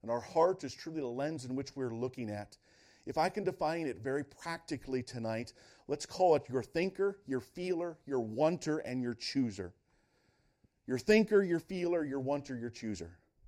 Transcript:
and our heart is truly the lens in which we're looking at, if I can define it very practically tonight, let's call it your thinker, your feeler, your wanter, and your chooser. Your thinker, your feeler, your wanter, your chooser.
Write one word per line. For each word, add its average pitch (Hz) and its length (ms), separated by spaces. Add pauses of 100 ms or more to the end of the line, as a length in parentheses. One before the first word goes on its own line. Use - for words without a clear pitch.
and 110 100
our 120 80
heart 170 460
is 123 80
truly 160 260
the 135 80
lens 135 380
in 127 100
which 135 200
we're 123 200
looking 120 340
at, 104 280 (480)
if - 120
I 165 120
can 202 160
define 165 420
it 117 120
very 135 260
practically 135 800
tonight, 113 500 (340)
let's 147 180
call 180 300
it 135 140
your 123 140
thinker, 190 640
your 131 120
feeler, 175 580 (100)
your 135 120
wanter, 151 600
and 127 220
your 120 120
chooser. 101 600 (1120)
Your 127 100
thinker, 208 460
your 170 160
feeler, 175 440
your 139 160
wanter, 135 380
your 117 140
chooser. 87 460 (300)